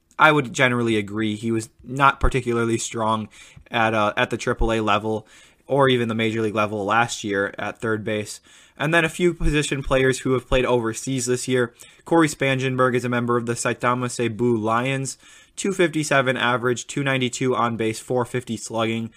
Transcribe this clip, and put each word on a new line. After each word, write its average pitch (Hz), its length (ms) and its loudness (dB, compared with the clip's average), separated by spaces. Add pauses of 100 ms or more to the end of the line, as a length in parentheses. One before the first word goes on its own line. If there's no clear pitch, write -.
(200)
I 156 120 8
would 143 220 0
generally 120 440 2
agree. 104 380 -2
He 113 160 -4
was 113 180 -2 (140)
not 135 360 2
particularly 117 580 2
strong 110 520 -2 (420)
at, 113 240 2
uh, 107 200 2
at 123 140 0
the 117 80 -4
triple 117 340 -2
A 113 100 0
level, 107 440 0 (440)
or 135 180 4
even 120 220 2
the 110 60 -4
major 113 260 0
league 107 140 -2
level 104 280 -2
last 113 400 0
year 101 340 -2
at 104 220 -8
third 110 240 -2
base. 104 380 -6 (340)
And 151 180 -2
then 165 120 4
a 156 40 -4
few 175 240 0
position 147 500 0
players 131 360 2
who 131 140 0
have 123 140 -2
played 127 180 2
overseas 120 600 -2
this 123 220 -2
year. 127 260 0 (320)
Corey 165 220 4
Spangenberg 131 680 0
is 123 100 0
a 123 40 -2
member 120 280 0
of 117 80 -2
the 120 80 -2
Saitama 123 540 -2
Seibu 117 520 0
Lions. 127 580 -2 (400)
Two 196 160 -2
fifty-seven 147 640 2
average, 120 500 0
two 143 160 -6
ninety-two 131 500 0
on 117 220 0
base, 110 240 -2
four 123 240 -2
fifty 117 320 -4
slugging. 113 600 -4